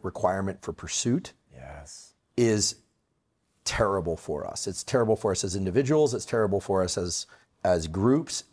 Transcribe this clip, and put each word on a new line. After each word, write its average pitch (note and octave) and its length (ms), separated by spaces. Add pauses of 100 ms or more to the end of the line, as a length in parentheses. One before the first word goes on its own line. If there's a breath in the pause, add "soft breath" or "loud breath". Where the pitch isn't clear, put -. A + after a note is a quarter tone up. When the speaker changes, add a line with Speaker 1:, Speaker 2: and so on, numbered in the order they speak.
Speaker 1:
requirement F#2+ 600
for - 100
pursuit - 600 (200)
Speaker 2:
Yes. C#2+ 600 (240)
Speaker 1:
is A2 380 (880)
terrible F#2+ 500
for - 320
us. - 200
It's F#2 160
terrible A2 320
for G2+ 160
us - 120
as F#2+ 120
individuals. B2 580
It's A2+ 120
terrible G#2 360
for F#2+ 220
us F2 140
as, F2 280 (380 soft breath)
as F2 240
groups. A2+ 640